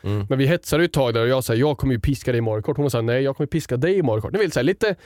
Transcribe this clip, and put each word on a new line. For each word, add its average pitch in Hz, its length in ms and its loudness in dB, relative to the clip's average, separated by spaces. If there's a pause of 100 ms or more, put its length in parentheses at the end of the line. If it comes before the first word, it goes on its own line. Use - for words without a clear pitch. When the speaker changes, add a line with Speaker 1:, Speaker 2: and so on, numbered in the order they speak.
Speaker 1:
Mm. 101 260 -2
Speaker 2:
Men 131 100 0
vi 135 80 2
hetsade 165 360 0
ju 170 40 4
ett 165 60 -4
tag 123 220 0
där 117 80 2
och 120 60 2
jag 131 160 2
sa, 117 100 0
"Jag 139 240 2
kommer 135 160 0
ju 107 60 -2
piska 135 320 -2
dig 117 60 2
i 117 40 0
Mario 110 200 -2
Kart." 147 140 -2
Hon 143 140 0
sa, 117 100 0
"Nej, 120 220 0
jag 135 140 -2
kommer 147 100 -2
piska 147 300 -4
dig 170 220 2
i 180 40 2
Mario 110 180 0
Kart." - 120 -8
Ni 190 60 -2
vill 190 140 0
säga 123 100 0
lite 196 320 0 (100)